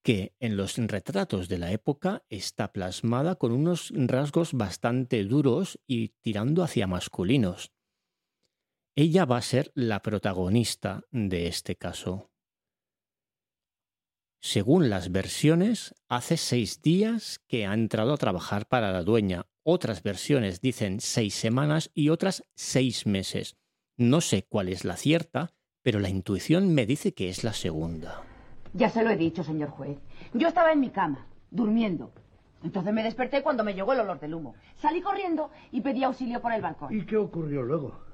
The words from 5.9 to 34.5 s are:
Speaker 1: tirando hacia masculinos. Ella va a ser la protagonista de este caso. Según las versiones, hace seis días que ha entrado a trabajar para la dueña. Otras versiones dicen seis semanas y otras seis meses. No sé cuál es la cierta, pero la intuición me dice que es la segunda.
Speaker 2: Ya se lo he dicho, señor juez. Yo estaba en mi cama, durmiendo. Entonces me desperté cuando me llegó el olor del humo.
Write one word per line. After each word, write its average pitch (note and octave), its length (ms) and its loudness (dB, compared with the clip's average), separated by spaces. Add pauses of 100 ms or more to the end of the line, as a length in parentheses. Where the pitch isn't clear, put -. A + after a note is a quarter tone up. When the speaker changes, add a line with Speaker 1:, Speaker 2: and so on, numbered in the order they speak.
Speaker 1:
tirando A#2+ 400 0
hacia A#2+ 240 0
masculinos. F#2 840 0 (1200)
Ella E3 300 4
va B2 140 2
a A2+ 40 -2
ser C3 320 0
la A2 280 0
protagonista G2+ 1080 0
de F#2 380 -2
este - 280 -6
caso. - 540 -8 (2000)
Según C3 480 4
las F#2 220 -2
versiones, D#3+ 840 2 (140)
hace B2 280 0
seis B2 440 0
días G#3 680 2
que A2 180 -2
ha F#2+ 80 0
entrado A2 400 2
a - 40 0
trabajar G#2 480 -2
para A2 260 2
la F#2 100 0
dueña. F#2+ 440 2 (180)
Otras E3 380 0
versiones A#2+ 580 0
dicen A2+ 400 -2
seis G#2+ 340 0
semanas D3 580 0
y D3 160 2
otras E3 360 0 (100)
seis - 520 0
meses. G2 500 -2 (400)
No B2 240 6
sé G2+ 280 0
cuál G2 200 -2
es F#2 160 -4
la F#2 120 -4
cierta, D#3+ 540 0 (320)
pero A2 160 2
la G2+ 100 0
intuición G2 640 2
me C3+ 140 4
dice D3 280 -2
que F#2 140 -4
es F#2 160 -6
la A2+ 80 -2
segunda. D#2+ 680 -6 (520)
Speaker 2:
Ya G#3 160 2
se A#3 120 0
lo A3+ 80 4
he G3+ 60 2
dicho, E3 260 -2
señor D3+ 280 -4
juez. C#3+ 280 -10 (360)
Yo D#4+ 140 2
estaba D#4+ 240 6
en D4+ 80 4
mi B3+ 100 0
cama, D#3+ 360 -2 (240)
durmiendo. G#3 600 0 (500)
Entonces F#3 300 -2
me A3 100 0
desperté B3+ 400 -2
cuando C4+ 220 0
me G#3 100 -2
llegó G3 180 0
el C4 80 4
olor F#3 200 -2
del D3+ 140 -8
humo. D#3+ 200 -10 (220)